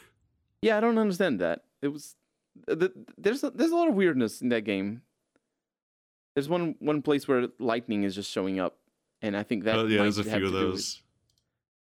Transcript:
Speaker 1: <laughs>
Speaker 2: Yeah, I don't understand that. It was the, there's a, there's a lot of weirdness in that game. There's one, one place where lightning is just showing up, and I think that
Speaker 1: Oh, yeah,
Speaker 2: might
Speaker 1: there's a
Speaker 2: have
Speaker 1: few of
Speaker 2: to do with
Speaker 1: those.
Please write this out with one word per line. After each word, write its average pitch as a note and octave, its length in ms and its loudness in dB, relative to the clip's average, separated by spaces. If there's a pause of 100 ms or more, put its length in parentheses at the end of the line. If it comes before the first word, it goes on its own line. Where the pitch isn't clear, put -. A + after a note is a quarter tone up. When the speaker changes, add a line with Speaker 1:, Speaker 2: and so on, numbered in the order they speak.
Speaker 1:
<laughs> - 40 -20 (580)
Speaker 2:
Yeah, G#3+ 140 4
I G#3 40 2
don't A3+ 160 2
understand F#3 440 2
that. E2+ 220 -2 (200)
It C#3+ 60 -2
was D3 280 -10 (500)
the, E3+ 240 0 (280)
there's A#3 260 -2
a, C#4+ 60 -2
there's D#4+ 200 0
a E4+ 60 0
lot E4+ 120 4
of C4 60 2
weirdness D3+ 480 2
in B2 60 0
that A#2 160 2
game. G2+ 380 -2 (1300)
There's C#3 140 -2
one, E3+ 320 -2
one D3 220 0
place C#3+ 260 0
where B2 200 2 (120)
lightning A2+ 420 -2
is G2 140 -2
just G2+ 140 -8
showing F#2+ 280 -2
up, F2+ 200 -2 (440)
and G#2 140 -2
I G#2 80 -2
think G#2+ 200 -4
that A2+ 120 0
Speaker 1:
Oh, A2+ 100 0
yeah, G#2+ 120 4
Speaker 2:
might G2+ 60 4
Speaker 1:
there's G#2 220 0
a G#2+ 40 -6
Speaker 2:
have A2 100 0
Speaker 1:
few F#2+ 60 0
of F#2 60 0
Speaker 2:
to F#2+ 60 -2
do F#2+ 80 2
with F#2 80 -2
Speaker 1:
those. - 280 -10 (800)